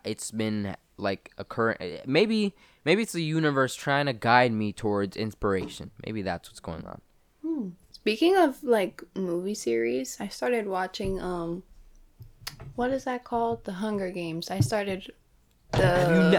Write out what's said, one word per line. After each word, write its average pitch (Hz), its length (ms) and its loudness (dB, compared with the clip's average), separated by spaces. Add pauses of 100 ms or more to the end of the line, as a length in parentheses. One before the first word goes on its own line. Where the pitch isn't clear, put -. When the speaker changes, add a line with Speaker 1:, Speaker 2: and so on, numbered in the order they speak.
Speaker 1:
it's - 280 -8
been, 107 440 -4 (220)
like, 98 400 -6
a 101 80 -10
current, 113 340 0
eh, 90 280 -10
maybe, 208 480 2 (300)
maybe 196 180 4
it's - 80 -6
the 170 100 -4
universe 151 540 2
trying 143 320 0
to 131 60 0
guide 120 380 4
me 107 220 0
towards 101 420 0
inspiration. 98 760 -4 (120)
Maybe 107 200 -6
that's 87 260 -6
what's - 100 -20
going 82 280 -10
on. - 140 -14 (440)
Speaker 2:
Hmm. 277 240 -4 (220)
Speaking 320 440 2
of, 302 280 4
like, 220 400 0 (100)
movie 185 400 -4
series, 233 680 -2
I 202 80 -6
started 226 380 -2
watching, 185 560 -4
um, 175 400 -6 (1120)
what 247 140 -2
is 269 140 -2
that 247 220 -6
called? 233 400 -2
The 202 80 -6
Hunger 196 360 -4
Games. 170 400 -6
I 190 100 0
started 202 540 -2 (580)
the - 100 2
Speaker 1:
Have 180 280 6
you 180 140 8 (160)